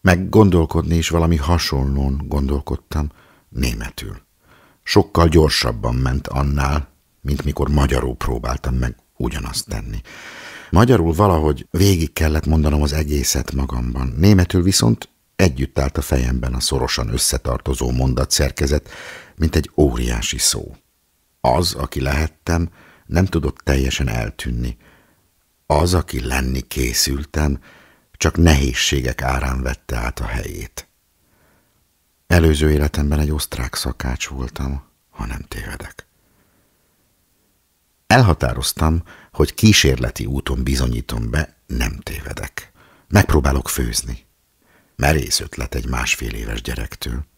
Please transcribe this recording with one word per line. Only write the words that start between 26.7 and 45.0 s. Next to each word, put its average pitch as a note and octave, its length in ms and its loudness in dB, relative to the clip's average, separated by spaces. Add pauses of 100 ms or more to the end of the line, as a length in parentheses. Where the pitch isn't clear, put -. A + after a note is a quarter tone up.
csak - 240 -2
nehézségek C2+ 880 2
árán C2 400 -2
vette B1+ 340 -6
át A#1 240 -6
a A#1 40 -6
helyét. - 640 -10 (1400)
Előző D#2 440 4
életemben D2 480 0
egy D2 120 0
osztrák C#2+ 440 -6
szakács - 540 -6
voltam, C2+ 540 -8 (280)
ha - 160 -10
nem - 220 -10
tévedek. - 580 -14 (2000)
Elhatároztam, D#2+ 960 4 (300)
hogy - 220 0
kísérleti B1+ 720 4
úton B1+ 360 -4
bizonyítom A#1+ 680 -2
be, D2+ 260 -4 (100)
nem - 320 -2
tévedek. - 760 -14 (360)
Megpróbálok C#2 600 2
főzni. A#1 580 -6 (720)
Merész D2 440 0